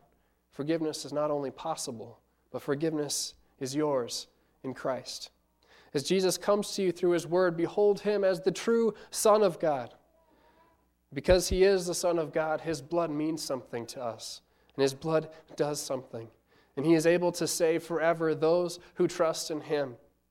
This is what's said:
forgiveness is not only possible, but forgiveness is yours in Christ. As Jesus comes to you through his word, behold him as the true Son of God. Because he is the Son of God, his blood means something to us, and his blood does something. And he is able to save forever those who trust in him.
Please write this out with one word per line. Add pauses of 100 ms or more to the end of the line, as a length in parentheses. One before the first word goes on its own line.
(520)
forgiveness
is
not
only
possible, (320)
but
forgiveness (260)
is
yours (380)
in
Christ. (640)
As
Jesus
comes
to
you
through
his
word,
behold
him
as
the
true (180)
Son
of
God. (1200)
Because
he
is
the
Son
of
God,
his
blood
means
something
to
us, (340)
and
his
blood (260)
does
something. (480)
And
he
is
able
to
save
forever
those (160)
who
trust
in
him. (360)